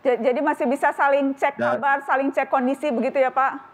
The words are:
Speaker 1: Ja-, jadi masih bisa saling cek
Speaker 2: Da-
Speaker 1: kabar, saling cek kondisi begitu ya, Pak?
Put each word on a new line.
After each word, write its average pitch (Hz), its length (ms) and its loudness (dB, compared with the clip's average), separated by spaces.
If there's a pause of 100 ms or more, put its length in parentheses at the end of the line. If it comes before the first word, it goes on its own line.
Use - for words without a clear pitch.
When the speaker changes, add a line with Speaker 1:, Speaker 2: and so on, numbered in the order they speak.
Speaker 1:
Ja-, 247 160 2
jadi 247 240 0
masih 302 240 -2
bisa 285 320 0
saling 277 400 2
cek 277 240 -2
Speaker 2:
Da- 233 160 0
Speaker 1:
kabar, 277 320 0
saling 277 240 0
cek 277 160 -2
kondisi 269 400 0
begitu 254 320 0
ya, 262 80 4
Pak? 262 460 -2